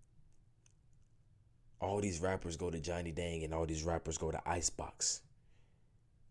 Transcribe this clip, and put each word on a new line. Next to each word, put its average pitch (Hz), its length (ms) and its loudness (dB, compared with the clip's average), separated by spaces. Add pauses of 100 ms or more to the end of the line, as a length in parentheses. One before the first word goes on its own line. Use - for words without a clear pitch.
(1800)
All 98 200 2
these 92 200 2
rappers 90 360 2
go 90 140 0
to 82 100 -2
Johnny 85 320 -2
Dang 85 320 -2
and 78 100 -2
all 82 100 4
these 80 200 0
rappers 82 340 0
go 80 120 0
to 80 140 -2
Icebox, - 800 0 (1080)